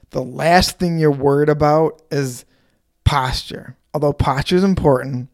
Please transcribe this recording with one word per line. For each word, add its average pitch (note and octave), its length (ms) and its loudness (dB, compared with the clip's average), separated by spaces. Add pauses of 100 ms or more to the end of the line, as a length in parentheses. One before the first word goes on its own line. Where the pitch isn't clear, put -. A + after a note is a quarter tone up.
(100)
the C#3 120 -6
last C#3+ 560 0
thing E3+ 200 -2
you're D#3 120 4
worried C#3 380 2
about D3+ 520 2 (100)
is C3+ 340 -6 (600)
posture. C3+ 720 -4 (160)
Although C#3+ 220 0
posture C#3+ 420 -2
is F#3 80 2
important C3 680 0